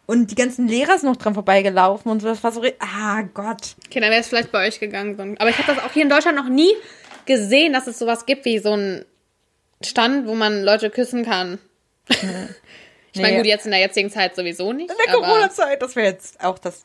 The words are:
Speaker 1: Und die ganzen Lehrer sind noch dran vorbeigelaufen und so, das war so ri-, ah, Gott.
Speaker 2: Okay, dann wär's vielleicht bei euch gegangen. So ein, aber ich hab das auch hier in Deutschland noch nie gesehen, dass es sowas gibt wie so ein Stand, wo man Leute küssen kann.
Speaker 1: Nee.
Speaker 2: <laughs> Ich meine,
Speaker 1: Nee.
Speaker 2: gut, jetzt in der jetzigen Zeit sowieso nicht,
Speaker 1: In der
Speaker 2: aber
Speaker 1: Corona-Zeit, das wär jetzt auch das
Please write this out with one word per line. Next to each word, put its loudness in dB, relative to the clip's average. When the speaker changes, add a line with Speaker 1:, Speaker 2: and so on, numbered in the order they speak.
Speaker 1:
Und 2
die -10
ganzen 0
Lehrer 2
sind 0
noch 2
dran -2
vorbeigelaufen 2
und -2
so, -4
das -4
war 0
so -10
ri-, -2
ah, -6
Gott. -10
Speaker 2:
Okay, -4
dann 2
wär's 2
vielleicht -2
bei 0
euch -6
gegangen. -8
So -12
ein, -10
aber 4
ich -2
hab -2
das 0
auch -8
hier 2
in 2
Deutschland 4
noch -4
nie 6
gesehen, 4
dass -2
es -12
sowas -4
gibt -2
wie 0
so 0
ein -4
Stand, 0
wo -4
man 0
Leute 2
küssen -2
kann. -4
Speaker 1:
Nee. 4
Speaker 2:
<laughs> -8
Ich -2
meine, 4
Speaker 1:
Nee. 2
Speaker 2:
gut, 2
jetzt 2
in -4
der 2
jetzigen 0
Zeit -2
sowieso -4
nicht, -8
Speaker 1:
In -8
der 2
Speaker 2:
aber 4
Speaker 1:
Corona-Zeit, 2
das -8
wär 0
jetzt -4
auch -2
das -10